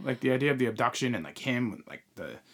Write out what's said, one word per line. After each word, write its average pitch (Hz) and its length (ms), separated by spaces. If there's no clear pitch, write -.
Like, 127 180
the 131 100
idea 139 200
of 135 60
the 127 80
abduction 120 480
and, 90 100
like, 73 140
him, 123 500
like, - 160
the, 76 160